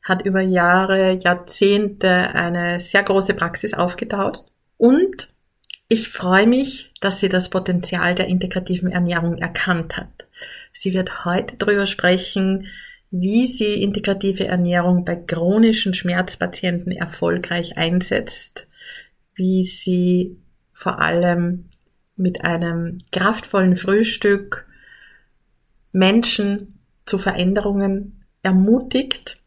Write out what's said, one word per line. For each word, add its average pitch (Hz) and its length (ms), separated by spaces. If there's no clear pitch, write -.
hat 185 240
über 190 160
Jahre, 185 800
Jahrzehnte 196 880
eine 175 680
sehr 196 240
große 196 300
Praxis 175 400
aufgebaut. 202 720
Und 302 520
ich 226 220
freue 185 380
mich, 254 540
dass 190 180
sie 196 100
das 185 200
Potenzial 180 680
der 185 120
integrativen 180 640
Ernährung 175 460
erkannt 170 600
hat. - 300
Sie 190 200
wird 185 320
heute 175 320
darüber 202 280
sprechen, 190 840
wie 196 360
sie 208 360
integrative 196 640
Ernährung 175 580
bei 175 100
chronischen 190 760
Schmerzpatienten 175 1000
erfolgreich 175 840
einsetzt, - 880
wie 185 300
sie 180 800
vor - 260
allem 175 720
mit 180 280
einem 170 540
kraftvollen 190 640
Frühstück 202 880
Menschen 202 880
zu - 120
Veränderungen 196 1080
ermutigt 226 1040